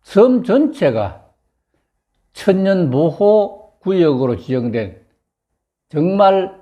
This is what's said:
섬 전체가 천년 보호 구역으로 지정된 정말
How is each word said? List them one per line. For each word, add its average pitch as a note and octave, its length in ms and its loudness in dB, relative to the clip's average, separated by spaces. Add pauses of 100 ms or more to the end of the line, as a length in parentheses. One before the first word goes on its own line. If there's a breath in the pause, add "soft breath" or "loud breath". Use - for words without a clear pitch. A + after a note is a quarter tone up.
섬 A#3+ 420 2
전체가 D#3+ 800 -2 (1080)
천년 F#3+ 580 0
보호 G3 880 0
구역으로 C#3+ 600 0
지정된 A#2 640 -6 (880)
정말 F#3+ 720 0